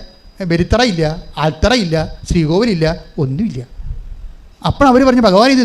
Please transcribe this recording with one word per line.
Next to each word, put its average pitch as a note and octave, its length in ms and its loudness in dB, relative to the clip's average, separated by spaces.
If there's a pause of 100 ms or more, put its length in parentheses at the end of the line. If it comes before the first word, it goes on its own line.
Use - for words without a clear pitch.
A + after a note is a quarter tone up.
(500)
ബലിത്തറയില്ല, F3 540 0 (400)
ആൽത്തറയില്ല, F3 520 0 (320)
ശ്രീകോവിലില്ല, E3+ 580 0 (360)
ഒന്നുമില്ല. C3+ 380 -4 (1080)
അപ്പോൾ - 220 2
അവർ B3 180 6
പറഞ്ഞു, B3 200 2
"ഭഗവാൻ, G#3 260 4
ഇത് B3+ 100 4